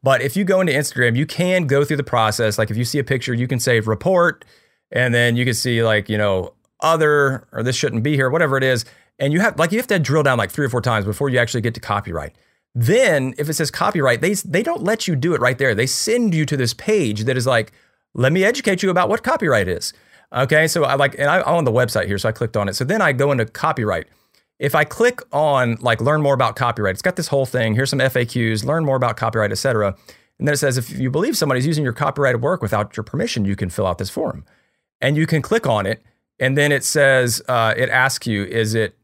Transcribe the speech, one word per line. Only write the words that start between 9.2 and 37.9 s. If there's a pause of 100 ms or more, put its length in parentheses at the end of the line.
you
have,
like,
you
have
to
drill
down,
like,
three
or
four
times
before
you
actually
get
to
copyright. (400)
Then
if
it
says
copyright,
they,
they
don't
let
you
do
it
right
there.
They
send
you
to
this
page
that
is
like, (400)
"Let
me
educate
you
about
what
copyright
is." (400)
Okay,
so
I,
like,
and
I,
I'm
on
the
website
here,
so
I
clicked
on
it.
So
then
I
go
into
copyright. (500)
If
I
click (100)
on,
like,
learn
more
about
copyright,
it's
got
this
whole
thing.
Here's
some
F
A
Qs,
learn
more
about
copyright,
et
cetera. (420)
And
then
it
says,
"If
you
believe
somebody's
using
your
copyrighted
work
without
your
permission,
you
can
fill
out
this
form." (560)
And
you
can
click
on
it. (360)
And
then
it
says,
uh,
it
asks